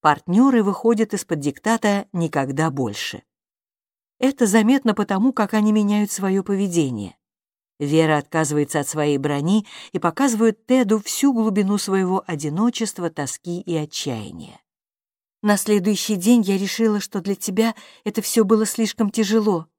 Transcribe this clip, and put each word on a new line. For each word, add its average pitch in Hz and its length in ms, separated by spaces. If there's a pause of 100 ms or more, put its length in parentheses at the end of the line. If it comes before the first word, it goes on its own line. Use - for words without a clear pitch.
Партнёры 214 600
выходят 214 540
из-под 165 240
диктата 202 760
"никогда 156 560
больше". 131 540 (960)
Это 262 260
заметно 220 480
потому, 208 400
как 214 220
они 214 160
меняют 208 400
своё 190 320
поведение. 170 720 (640)
Вера 156 380
отказывается 147 600
от 143 80
своей 147 300
брони 147 480 (260)
и 185 80
показывает 226 640
Теду 220 360
всю 277 320
глубину 208 440
своего 190 480
одиночества, 175 840
тоски 175 500
и 175 160
отчаяния. 117 840 (800)
"На 208 160
следующий 208 580
день 220 260
я 196 160
решила, 208 420
что - 200
для 190 160
тебя 220 400 (300)
это 214 160
всё 220 240
было 214 200
слишком 214 460
тяжело. 208 560 (100)